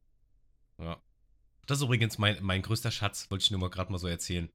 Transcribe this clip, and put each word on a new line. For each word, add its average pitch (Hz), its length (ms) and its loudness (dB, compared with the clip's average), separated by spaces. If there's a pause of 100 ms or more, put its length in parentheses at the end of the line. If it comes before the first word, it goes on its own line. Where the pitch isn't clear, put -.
(800)
Ja. 82 220 -8 (640)
Das 143 120 0
ist 143 60 0
übrigens 120 340 4
mein, 104 240 4
mein 95 200 2
größter 110 280 0
Schatz, - 400 -4
wollte 95 120 0
ich - 80 4
nur 95 100 0
mal 90 100 0
grad 92 200 -4
mal 92 80 -4
so 87 100 -4
erzählen. 85 460 -2